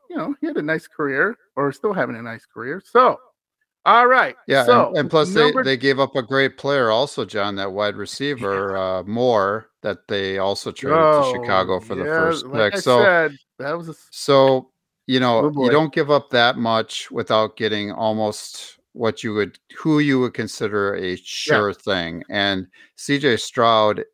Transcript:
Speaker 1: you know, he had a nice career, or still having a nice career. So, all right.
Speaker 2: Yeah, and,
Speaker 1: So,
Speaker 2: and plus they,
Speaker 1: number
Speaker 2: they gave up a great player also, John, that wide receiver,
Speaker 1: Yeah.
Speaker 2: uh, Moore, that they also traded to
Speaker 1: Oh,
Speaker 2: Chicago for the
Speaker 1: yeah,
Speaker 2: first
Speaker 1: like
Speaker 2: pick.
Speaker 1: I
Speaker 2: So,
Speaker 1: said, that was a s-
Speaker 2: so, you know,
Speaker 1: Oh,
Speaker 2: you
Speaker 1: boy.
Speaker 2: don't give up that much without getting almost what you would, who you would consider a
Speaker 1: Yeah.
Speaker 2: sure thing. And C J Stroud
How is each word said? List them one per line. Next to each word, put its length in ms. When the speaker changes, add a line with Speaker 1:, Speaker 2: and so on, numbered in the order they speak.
Speaker 1:
you 60
know, 240
he 60
had 100
a 60
nice 260
career, 480
or 160
still 200
having 240
a 60
nice 240
career. 380
So, 360
all 220
right. 300
Speaker 2:
Yeah, 120
and, 60
Speaker 1:
So, 300
Speaker 2:
and 140
plus 240
they, 80
Speaker 1:
number 220
Speaker 2:
they 120
gave 240
up 160
a 60
great 340
player 340
also, 340
John, 320
that 160
wide 240
receiver, 760
Speaker 1:
Yeah. 260
Speaker 2:
uh, 60
Moore, 680
that 260
they 300
also 340
traded 260
to 220
Speaker 1:
Oh, 120
Speaker 2:
Chicago 480
for 160
the 100
Speaker 1:
yeah, 100
Speaker 2:
first 300
Speaker 1:
like 260
Speaker 2:
pick. 60
Speaker 1:
I 20
Speaker 2:
So, 240
Speaker 1:
said, 320
that 180
was 120
a 40
s- 180
Speaker 2:
so, 600
you 140
know, 260
Speaker 1:
Oh, 20
Speaker 2:
you 40
Speaker 1:
boy. 180
Speaker 2:
don't 220
give 180
up 200
that 260
much 540
without 460
getting 360
almost 840
what 320
you 100
would, 240
who 220
you 220
would 140
consider 600
a 160
Speaker 1:
Yeah. 140
Speaker 2:
sure 500
thing. 560
And 380
C 240
J 180
Stroud 760